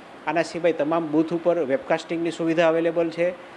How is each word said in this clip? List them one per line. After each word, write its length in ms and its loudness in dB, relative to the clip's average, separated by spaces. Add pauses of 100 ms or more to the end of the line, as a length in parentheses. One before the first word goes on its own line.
(280)
આના 140 0
સિવાય 320 0
તમામ 340 0
બૂથ 260 2
ઉપર 300 0
વેબકાસ્ટિંગની 680 -2
સુવિધા 360 2
અવેલેબલ 420 2
છે. 220 -2
આ, 40 -10 (220)